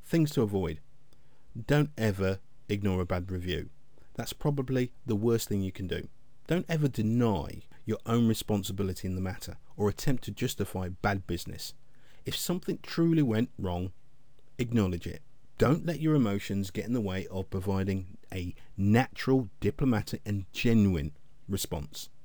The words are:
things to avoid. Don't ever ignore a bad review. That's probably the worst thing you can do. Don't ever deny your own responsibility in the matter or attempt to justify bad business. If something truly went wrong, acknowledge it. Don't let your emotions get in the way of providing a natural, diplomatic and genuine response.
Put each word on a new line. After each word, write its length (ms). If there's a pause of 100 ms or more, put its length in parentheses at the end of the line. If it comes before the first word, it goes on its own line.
things 280
to 100
avoid. 380 (880)
Don't 280
ever 440 (300)
ignore 320
a 40
bad 260
review. 380 (460)
That's 180
probably 600 (120)
the 100
worst 320
thing 140
you 100
can 160
do. 200 (400)
Don't 220
ever 180
deny 760 (220)
your 220
own 200
responsibility 800
in 60
the 80
matter 360 (200)
or 120
attempt 340
to 80
justify 580
bad 380
business. 480 (500)
If 100
something 460
truly 400
went 380
wrong, 320 (680)
acknowledge 480
it. 160 (380)
Don't 260
let 140
your 160
emotions 560
get 140
in 80
the 60
way 280
of 240
providing 680 (160)
a 220 (200)
natural, 720 (100)
diplomatic 680
and 260
genuine 600 (360)
response. 640 (160)